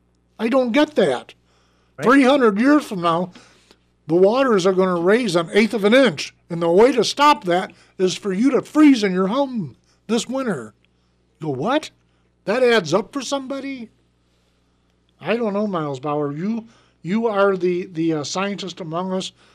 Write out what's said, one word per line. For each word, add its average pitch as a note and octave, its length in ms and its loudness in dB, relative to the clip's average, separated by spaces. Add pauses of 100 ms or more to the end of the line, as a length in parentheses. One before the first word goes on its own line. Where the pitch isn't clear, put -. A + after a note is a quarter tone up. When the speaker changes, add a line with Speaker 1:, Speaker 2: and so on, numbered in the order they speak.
(380)
Speaker 1:
I A3 100 -4
don't B3+ 240 0
get D4+ 240 2
that. C3 380 0 (640)
Speaker 2:
Right. C#3 80 -10
Speaker 1:
Three C4+ 180 6
hundred A#3+ 380 4
years C#4+ 240 4
from F#3+ 160 -8
now, E3+ 320 -2 (720)
the D#3 80 -2
waters G#3 520 4
are G3 60 4
gonna F3+ 280 0
raise G3+ 340 2
an E3+ 180 0
eighth G#3+ 220 2
of G#3 100 -4
an G#3 100 4
inch, A3+ 380 2 (160)
and E3+ 140 -6
the E3+ 80 0
way A3+ 220 6
to B3 100 0
stop D4 420 2
that F3+ 280 -2 (260)
is F#3 160 0
for G3 180 -8
you A#3 200 2
to A3 100 0
freeze C#4 400 4
in G3 100 0
your F#3+ 160 0
home A#3+ 480 -4 (300)
this A3+ 220 -4
winter. G#3+ 460 -6 (640)
You D#3 80 -8
go, C#3+ 60 -4
"What? A3 360 -4 (540)
That A#3 180 -2
adds G#3+ 320 0
up A3 180 -2
for C#4 80 -6
somebody?" C4+ 680 -10 (1300)
I F3+ 160 -2
don't A3 180 -4
know, G#3+ 120 -2
Miles D3+ 340 -6
Bauer. D3 320 -4
You, G#3+ 360 -8 (340)
you A3 240 -4
are G3+ 300 2
the, F3+ 300 -2
the, E3 280 -4
uh, D3 100 -4
scientist F#3+ 560 -8
among F3+ 320 -8
us. F#3 200 -6 (220)